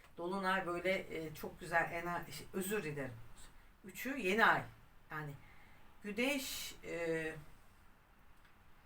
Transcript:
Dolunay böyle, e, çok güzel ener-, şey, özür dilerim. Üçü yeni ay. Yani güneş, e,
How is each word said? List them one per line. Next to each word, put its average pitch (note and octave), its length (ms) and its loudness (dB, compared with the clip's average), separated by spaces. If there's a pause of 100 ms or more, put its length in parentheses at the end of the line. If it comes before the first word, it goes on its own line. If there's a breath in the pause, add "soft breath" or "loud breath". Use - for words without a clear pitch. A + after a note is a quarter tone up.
(180 soft breath)
Dolunay F#3 480 2
böyle, F3 500 2
e, D#3 180 -4
çok - 260 -8
güzel E3 320 2
ener-, E3+ 400 -2
şey, - 200 -8
özür G3 300 2
dilerim. C#3+ 300 -2 (720 soft breath)
Üçü C4 340 -4
yeni G#3 260 6
ay. E3+ 180 8 (480)
Yani D3+ 220 -4 (720 soft breath)
güneş, B3+ 720 0 (100)
e, E3 480 0 (1500)